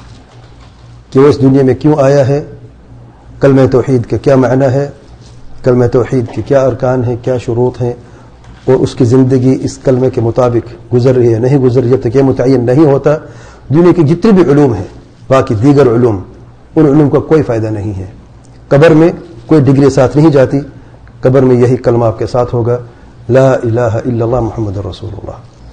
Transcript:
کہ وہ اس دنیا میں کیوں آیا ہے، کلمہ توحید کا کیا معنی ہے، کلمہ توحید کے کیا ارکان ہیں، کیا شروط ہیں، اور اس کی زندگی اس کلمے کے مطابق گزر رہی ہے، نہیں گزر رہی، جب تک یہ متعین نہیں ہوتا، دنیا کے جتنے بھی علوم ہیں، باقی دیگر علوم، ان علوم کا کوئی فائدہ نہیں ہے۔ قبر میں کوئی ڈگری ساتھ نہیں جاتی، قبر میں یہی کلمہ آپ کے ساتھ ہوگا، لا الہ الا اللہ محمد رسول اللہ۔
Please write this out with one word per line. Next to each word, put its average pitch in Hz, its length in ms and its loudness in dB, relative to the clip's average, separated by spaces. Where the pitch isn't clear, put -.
کہ 131 100 2
وہ 143 80 6
اس 131 140 0
دنیا 135 200 2
میں 131 120 2
کیوں 151 240 0
آیا 135 300 2
ہے، 143 160 -2
کلمہ 139 200 4
توحید 127 400 -2
کا 113 60 -4
کیا 135 200 0
معنی 131 300 0
ہے، 139 240 -4
کلمہ 123 240 2
توحید 123 380 -2
کے 110 80 -8
کیا 139 180 0
ارکان 127 440 -2
ہیں، 120 180 -4
کیا 127 160 -4
شروط 123 440 -4
ہیں، 120 100 -4
اور 127 100 2
اس - 200 -2
کی 139 100 0
زندگی 131 560 2
اس - 180 -10
کلمے 127 320 -2
کے 123 100 -4
مطابق 117 760 -4
گزر 123 200 2
رہی 120 200 2
ہے، 110 40 -4
نہیں 127 200 0
گزر 127 240 0
رہی، 117 80 -2
جب 127 100 0
تک 120 160 -4
یہ 139 60 2
متعین 127 440 0
نہیں 135 180 2
ہوتا، 139 320 0
دنیا 170 180 4
کے 175 100 0
جتنے 170 300 2
بھی 165 200 2
علوم 143 220 2
ہیں، 92 100 -8
باقی 131 260 0
دیگر 135 320 2
علوم، 113 360 0
ان 156 100 4
علوم 143 240 2
کا 151 100 0
کوئی 156 220 0
فائدہ 110 240 -4
نہیں 104 280 -6
ہے۔ 92 120 -10
قبر 151 220 4
میں 160 220 4
کوئی 156 160 2
ڈگری 135 280 2
ساتھ 135 260 0
نہیں 156 140 4
جاتی، 139 300 0
قبر 131 220 2
میں 127 140 2
یہی 123 200 2
کلمہ 120 280 -2
آپ 110 140 -2
کے 113 80 -6
ساتھ 123 280 -4
ہوگا، 120 240 -2
لا 131 240 2
الہ 120 280 -2
الا 117 440 -4
اللہ 120 160 -2
محمد 104 360 -6
رسول 95 360 -12
اللہ۔ 101 240 -16